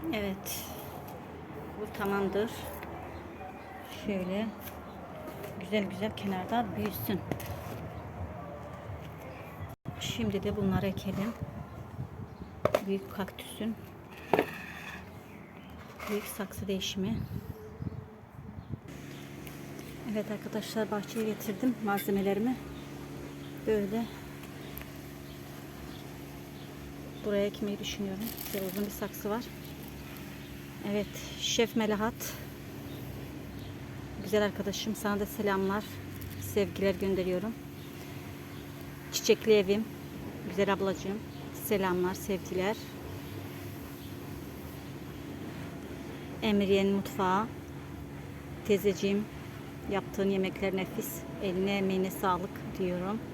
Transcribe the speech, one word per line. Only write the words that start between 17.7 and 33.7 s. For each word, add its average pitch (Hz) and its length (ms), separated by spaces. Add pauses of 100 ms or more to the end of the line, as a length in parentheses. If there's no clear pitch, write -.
Evet 208 200
arkadaşlar, 208 600
bahçeye 214 340
getirdim 214 500 (100)
malzemelerimi. 202 680 (1120)
Böyle 214 380 (3250)
buraya 202 200
ekmeyi 202 340
düşünüyorum. 196 440 (280)
Şöyle 196 140
uzun 190 200
bir 202 60
saksı - 380
var. 226 140 (1500)
Evet, 202 160 (320)
Şef - 360
Melahat. 214 580 (1900)